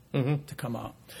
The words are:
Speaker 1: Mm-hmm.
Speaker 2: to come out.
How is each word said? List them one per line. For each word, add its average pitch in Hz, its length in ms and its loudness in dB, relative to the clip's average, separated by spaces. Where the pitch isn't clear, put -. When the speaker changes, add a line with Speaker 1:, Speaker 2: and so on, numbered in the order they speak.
Speaker 1:
Mm-hmm. 143 320 4
Speaker 2:
to - 80 -10
come 120 220 -4
out. 113 180 -6